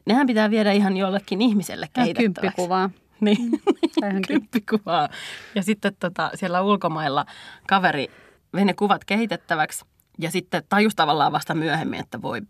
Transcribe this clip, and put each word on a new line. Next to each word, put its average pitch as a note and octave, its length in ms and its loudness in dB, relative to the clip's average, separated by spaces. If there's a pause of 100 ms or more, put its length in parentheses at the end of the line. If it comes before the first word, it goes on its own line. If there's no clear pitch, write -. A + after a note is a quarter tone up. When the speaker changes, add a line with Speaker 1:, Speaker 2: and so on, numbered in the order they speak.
Speaker 1:
nehän C4 200 4
pitää G#3+ 240 2
viedä G#3+ 220 2
ihan G3 240 2
jollekin F#3+ 460 -2
ihmiselle G#3 440 0
Speaker 2:
Ihan - 60 -18 (140)
Speaker 1:
kehitettäväksi. G#3+ 360 0 (140)
Speaker 2:
kymppikuvaa. F#3 340 0 (300)
Speaker 1:
Niin. G#3+ 300 2
Speaker 2:
Mm. A#3 80 0 (420)
Tai G3+ 80 -2
johonkin. G3 180 -2
Speaker 1:
<laughs> - 140 -4
Kymppikuvaa. F3+ 680 -2 (460)
Ja G3+ 80 0
sitten G3+ 380 -2
tota, E3+ 340 -4
siellä F3+ 280 -2
ulkomailla D#3 640 0 (420)
kaveri E3 420 2 (440)
vei F#3+ 100 4
ne F#3 100 2
kuvat G3 300 0
kehitettäväksi – F#3 800 -2 (340)
ja D#3+ 120 -4
sitten F3 380 -4
tajusi G#3 280 2
tavallaan D3+ 360 2
vasta - 220 -4
myöhemmin, D#3 460 -2
että - 220 -12
voi A2+ 280 -8